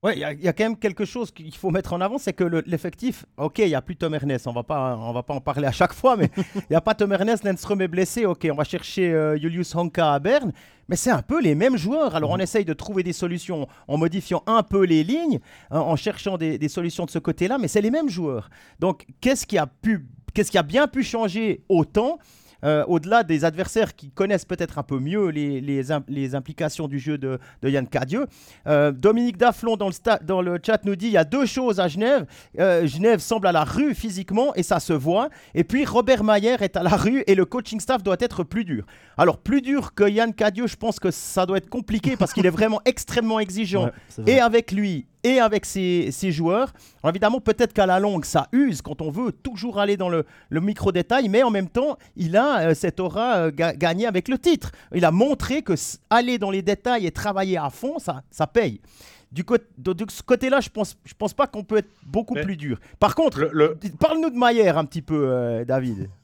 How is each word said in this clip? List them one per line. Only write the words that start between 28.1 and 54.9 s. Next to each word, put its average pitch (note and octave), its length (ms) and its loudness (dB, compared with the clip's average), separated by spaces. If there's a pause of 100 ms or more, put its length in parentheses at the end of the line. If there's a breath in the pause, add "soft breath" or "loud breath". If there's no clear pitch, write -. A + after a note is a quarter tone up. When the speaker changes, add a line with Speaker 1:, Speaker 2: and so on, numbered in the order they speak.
Speaker 1:
Euh, D3 240 4
Dominique G#3+ 440 2
Daflon A3+ 400 2
dans G3 120 -2
le F3 40 -4
sta-, - 300 0
dans F3+ 180 0
le F3 240 -2
chat A3 200 0
nous G3+ 100 0
dit, « F#3 140 -6
Il A3 40 0
y G3+ 40 6
a D#3+ 80 8
deux B3+ 200 0
choses A#3 360 -2
à F3+ 80 2
Genève. G#3 360 0 (360 loud breath)
Euh, F3 260 4
Genève F3+ 320 4
semble G3 300 0
à F3 40 4
la D#3 120 4
rue B3 320 0
physiquement G#3 580 -2
et F#3 80 -2
ça F3 160 0
se - 140 -2
voit. E3+ 360 0 (280 loud breath)
Et E3 80 2
puis C4+ 200 0
Robert A#3 380 2
Mayer G#3+ 380 4
est G3+ 160 -2
à F3 80 -2
la F3+ 120 4
rue A#3 300 0
et G3 80 6
le F#3 100 4
coaching A3 360 -6
staff B3+ 240 -2
doit F#3 160 0
être A#3 240 -4
plus G#3+ 200 -4
dur. » C3 220 -6 (320 soft breath)
Alors - 200 4
plus C#4 220 0
dur C4+ 340 -4
que G3+ 140 4
Yann A3 240 0
Cadieux, G#3+ 360 0
je - 80 -8
pense A3 240 -4
que F3+ 100 0
ça - 360 -2
doit F#3+ 120 0
être - 100 -6
compliqué A#3+ 480 -4
parce - 160 0
qu'il F#3+ 140 0
est F3+ 40 6
vraiment G#3+ 320 0
<laughs> - 20 -20
extrêmement A3+ 560 0
exigeant F#3+ 460 -2
Speaker 2:
Ouais, A#2+ 60 -2 (160 loud breath)
c'est - 140 -12
vrai. C#3 120 4
Speaker 1:
et C4 40 8
avec A#3 320 4
lui F#3+ 380 -2 (160)
et B3+ 140 6
avec G#3+ 280 4
ses, F3 440 0
ses F#3 220 -2
joueurs. F3 400 0 (280 soft breath)
Alors D#3 100 2
évidemment, G#3 300 0
peut-être A3 320 0
qu'à G3 140 4
la F#3 140 4
longue, G3 240 0
ça C#3+ 260 0
use A#3+ 320 2
quand - 180 -10
on D#3 100 -6
veut G#3+ 200 -4
toujours G#3+ 480 -8
aller G3+ 180 2
dans F#3 120 -2
le, E3 160 0 (240 soft breath)
le D#3 120 -2
micro-détail, F3+ 680 0
mais A3+ 160 4
en A#3+ 80 2
même F#3+ 160 -2
temps, C4 280 -2 (200 soft breath)
il E3+ 200 0
a, A3+ 340 4
euh, D#3 40 4
cette E3+ 240 -4
aura, G3+ 380 0
euh, E3 160 2
ga-, D#3+ 200 0
gagnée E3+ 340 0
avec F#3 200 -2
le C4 100 -2
titre. - 360 0 (200 loud breath)